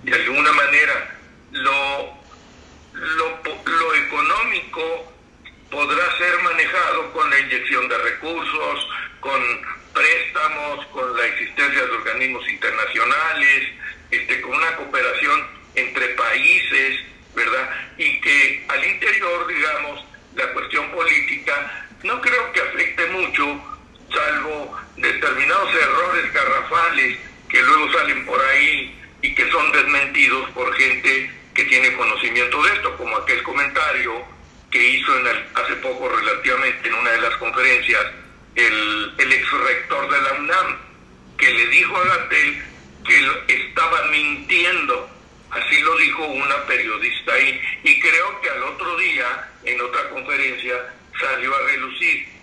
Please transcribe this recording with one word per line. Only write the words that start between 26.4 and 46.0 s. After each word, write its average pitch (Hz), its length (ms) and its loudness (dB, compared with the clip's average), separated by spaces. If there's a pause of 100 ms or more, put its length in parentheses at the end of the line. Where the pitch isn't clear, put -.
que - 120 4
luego 151 320 4
salen 143 320 0
por - 160 0
ahí - 600 0 (220)
y - 120 -2
que 127 160 2
son 127 220 2
desmentidos 143 800 2
por 123 260 -2
gente - 560 2 (220)
que - 100 2
tiene - 300 4
conocimiento - 680 0
de 208 120 6
esto, - 220 -2
como - 200 -6
aquel 123 260 0
comentario 123 840 -2 (460)
que 123 200 4
hizo 120 280 2
en 123 80 0
el, 117 180 -2 (100)
hace - 280 -2
poco 127 260 -4
relativamente - 800 0
en - 60 0
una - 160 0
de 143 100 2
las - 180 0
conferencias 120 600 2 (540)
el, 107 640 2
el 131 140 2
ex - 180 2
rector - 580 0
de - 140 2
la 143 120 0
unam, 165 420 0 (600)
que - 160 4
le - 140 4
dijo - 300 4
a 180 80 2
Gatell - 580 2 (420)
que - 180 6
lo 135 100 2 (160)
estaba - 640 0
mintiendo 147 1000 0 (400)
así - 280 2
lo - 160 4
dijo 156 280 0